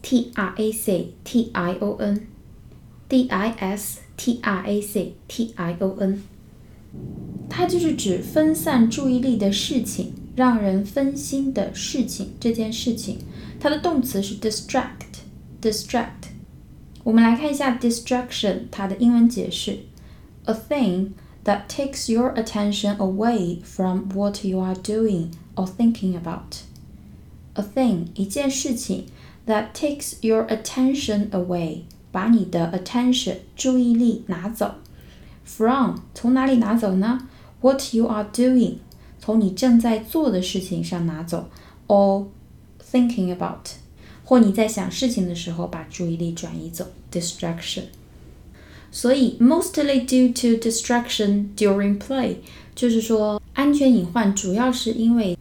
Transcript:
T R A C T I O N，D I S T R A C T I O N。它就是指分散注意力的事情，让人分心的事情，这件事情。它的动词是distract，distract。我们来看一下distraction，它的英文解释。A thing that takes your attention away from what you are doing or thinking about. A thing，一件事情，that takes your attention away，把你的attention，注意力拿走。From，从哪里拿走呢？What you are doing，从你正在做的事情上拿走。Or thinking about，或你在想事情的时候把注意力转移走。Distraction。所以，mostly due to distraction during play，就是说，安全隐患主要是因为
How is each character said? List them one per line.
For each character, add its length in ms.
T 320
R 240
A 140
C 420
T 300
I 260
O 200
N，D 1300
I 300
S 400
T 240
R 240
A 160
C 340
T 280
I 240
O 200
N。 240
它 200
就 100
是 160
指 240
分 360
散 360
注 180
意 120
力 180
的 140
事 320
情， 300
让 240
人 240
分 320
心 380
的 200
事 320
情， 340
这 120
件 220
事 220
情。 240
它 100
的 100
动 220
词 220
是 160
distract，distract。 1900
我 80
们 120
来 140
看 120
一 40
下 260
distraction， 800
它 160
的 100
英 160
文 160
解 220
释。 300
A 80
thing 580
that 220
takes 440
your 220
attention 640
away 640
from 500
what 300
you 160
are 160
doing 560
or 100
thinking 480
about. 440
A 80
thing， 420
一 100
件 240
事 240
情， 340
that 280
takes 480
your 260
attention 840
away， 480
把 180
你 160
的 260
attention， 640
注 200
意 160
力 340
拿 200
走。 280
From， 540
从 200
哪 120
里 120
拿 180
走 200
呢？ 320
What 320
you 140
are 240
doing， 440
从 220
你 100
正 280
在 200
做 300
的 120
事 180
情 240
上 220
拿 180
走。 260
Or 400
thinking 440
about， 340
或 160
你 120
在 160
想 240
事 180
情 180
的 60
时 180
候 140
把 240
注 160
意 100
力 180
转 200
移 60
走。 180
Distraction。 760
所 220
以， 260
mostly 640
due 280
to 280
distraction 920
during 440
play， 360
就 140
是 120
说， 340
安 160
全 180
隐 140
患 300
主 180
要 180
是 200
因 240
为 260